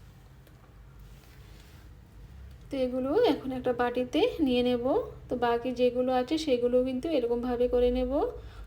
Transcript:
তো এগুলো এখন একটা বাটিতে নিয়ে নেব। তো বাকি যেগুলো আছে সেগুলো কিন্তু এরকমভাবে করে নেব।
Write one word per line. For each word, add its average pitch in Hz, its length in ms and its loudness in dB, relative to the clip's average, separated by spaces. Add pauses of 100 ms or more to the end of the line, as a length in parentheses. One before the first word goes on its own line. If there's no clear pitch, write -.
(2750)
তো - 120 -16
এগুলো 254 340 0 (160)
এখন 269 240 2
একটা 254 220 -2
বাটিতে 247 480 0 (200)
নিয়ে 247 220 4
নেব। 247 220 0 (400)
তো - 120 -6
বাকি 240 400 0
যেগুলো 247 360 2
আছে 254 240 0
সেগুলো 247 480 2
কিন্তু 262 240 -4
এরকমভাবে 240 580 0
করে 247 240 4
নেব। 254 200 0 (560)